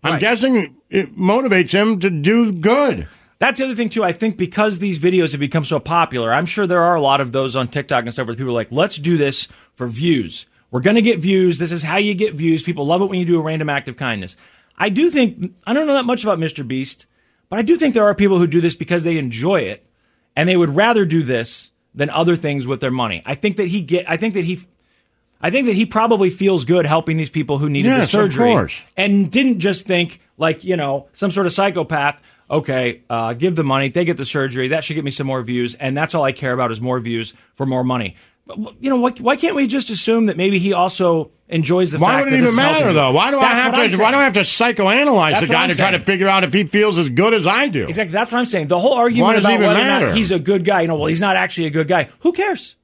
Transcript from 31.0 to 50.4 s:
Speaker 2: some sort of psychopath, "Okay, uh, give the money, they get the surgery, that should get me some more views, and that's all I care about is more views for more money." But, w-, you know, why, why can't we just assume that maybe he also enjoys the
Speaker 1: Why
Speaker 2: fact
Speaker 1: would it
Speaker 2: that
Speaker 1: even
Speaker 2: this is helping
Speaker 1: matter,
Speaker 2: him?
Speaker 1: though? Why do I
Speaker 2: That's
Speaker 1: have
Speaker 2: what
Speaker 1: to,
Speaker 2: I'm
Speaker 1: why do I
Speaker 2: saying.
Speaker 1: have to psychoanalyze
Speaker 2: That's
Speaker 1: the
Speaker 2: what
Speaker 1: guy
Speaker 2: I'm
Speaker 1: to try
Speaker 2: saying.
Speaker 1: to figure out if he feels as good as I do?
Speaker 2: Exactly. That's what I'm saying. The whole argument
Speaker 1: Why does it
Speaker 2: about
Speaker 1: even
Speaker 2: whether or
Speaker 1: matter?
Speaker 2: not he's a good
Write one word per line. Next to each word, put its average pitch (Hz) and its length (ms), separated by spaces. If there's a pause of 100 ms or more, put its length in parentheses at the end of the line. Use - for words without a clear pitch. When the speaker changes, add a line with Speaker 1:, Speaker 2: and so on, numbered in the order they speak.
Speaker 2:
some 196 160
sort 185 160
of 170 80
psychopath, 160 680 (300)
"Okay, 131 580
uh, 113 240
give 160 240
the 160 80
money, 135 240
they 175 160
get 170 140
the 139 80
surgery, 131 420
that 151 160
should 156 100
get 151 100
me 139 60
some 139 160
more 131 160
views, 120 320
and 135 220
that's 156 180
all 156 100
I 135 80
care 131 200
about 123 200
is 110 80
more 127 200
views 113 320 (220)
for 139 100
more 127 200
money." 123 320 (300)
But, - 100
w-, 214 240
you 269 100
know, 262 60
why, 247 240
why 262 160
can't 330 180
we 277 120
just 240 240
assume 226 360
that 180 100
maybe 190 220
he 190 160
also 175 560 (180)
enjoys 165 420
the 143 80
Speaker 1:
Why 175 180
Speaker 2:
fact 277 80
Speaker 1:
would 277 40
it - 20
Speaker 2:
that 262 60
Speaker 1:
even 254 100
Speaker 2:
this 240 80
is 233 40
helping 302 220
Speaker 1:
matter, 262 100
Speaker 2:
him? 175 60
Speaker 1:
though? 139 160
Why 190 180
do 277 80
I - 40
Speaker 2:
That's 254 120
Speaker 1:
have 247 180
Speaker 2:
what 254 40 (120)
Speaker 1:
to, 180 60
Speaker 2:
I'm 185 60
Speaker 1:
why 220 100
do 269 60
I 277 40
Speaker 2:
saying. 277 40
Speaker 1:
have 262 100
to 202 60
psychoanalyze 214 880
Speaker 2:
That's 190 120
Speaker 1:
the 170 40
Speaker 2:
what 143 80
Speaker 1:
guy 165 80
Speaker 2:
I'm 185 80
Speaker 1:
to 170 60
try 190 140
Speaker 2:
saying. 180 100
Speaker 1:
to - 40
figure 190 240
out 190 160
if 139 80
he 196 120
feels 202 340
as 165 100
good 170 240
as 202 140
I 240 220
do? 139 180
Speaker 2:
Exactly. 175 260
That's 220 200
what 240 80
I'm 247 60
saying. 190 200
The 175 120
whole 247 160
argument 240 340
Speaker 1:
Why 220 80
does 202 80
it - 20
Speaker 2:
about 220 80
Speaker 1:
even 208 140
Speaker 2:
whether 202 120
or 240 40
Speaker 1:
matter? 262 240
Speaker 2:
not 95 80
he's 208 160
a 185 60
good 180 280